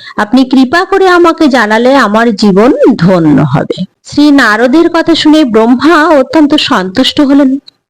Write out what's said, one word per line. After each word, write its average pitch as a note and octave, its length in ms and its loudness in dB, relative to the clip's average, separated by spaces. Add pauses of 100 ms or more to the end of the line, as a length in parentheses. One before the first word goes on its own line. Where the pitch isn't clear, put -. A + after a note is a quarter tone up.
(160)
আপনি G#3+ 280 0
কৃপা C4 400 0
করে F#4+ 240 0
আমাকে E4 400 2
জানালে A#3+ 460 0
আমার A3+ 420 0
জীবন G#3 360 2 (240)
ধন্য E3 460 0
হবে।" D3 420 -4 (200)
শ্রী D4 260 0
নারদের C4 580 0
কথা E4 260 -2
শুনে D#4 300 2
ব্রহ্মা C4 640 0
অত্যন্ত D4 460 0
সন্তুষ্ট B3+ 680 -2
হলেন। C#4 380 0 (320)